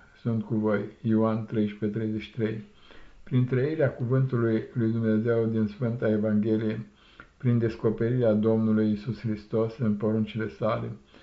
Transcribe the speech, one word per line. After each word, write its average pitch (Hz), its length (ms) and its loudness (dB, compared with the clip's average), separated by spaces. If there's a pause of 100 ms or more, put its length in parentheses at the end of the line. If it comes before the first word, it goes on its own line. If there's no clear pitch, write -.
(220)
sunt 113 220 -2
cu 117 120 -4
voi.” 107 260 2 (200)
Ioan 110 440 2
treisprezece, 104 540 -2
treizeci 110 220 -4
și - 100 -14
trei. 110 320 -4 (600)
Prin 127 220 0
trăirea 135 460 0
cuvântului 117 720 0 (100)
lui 113 180 0
Dumnezeu 113 540 2
din 110 220 0
Sfânta 113 420 -2
Evanghelie, 110 760 0 (520)
prin 120 200 2
descoperirea 113 760 2
Domnului 110 540 4
Iisus 107 320 -2
Hristos 110 580 -4
în 110 180 0
poruncile 107 540 -2
sale, 117 420 -4 (320)